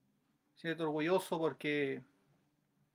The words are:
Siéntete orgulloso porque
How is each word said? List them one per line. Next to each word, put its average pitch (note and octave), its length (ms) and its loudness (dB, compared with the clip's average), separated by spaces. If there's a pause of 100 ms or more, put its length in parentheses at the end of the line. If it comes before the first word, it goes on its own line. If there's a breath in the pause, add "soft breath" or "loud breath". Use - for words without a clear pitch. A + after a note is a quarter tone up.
(540)
Siéntete E3 280 -4
orgulloso D#3+ 560 2
porque D3 640 0 (920)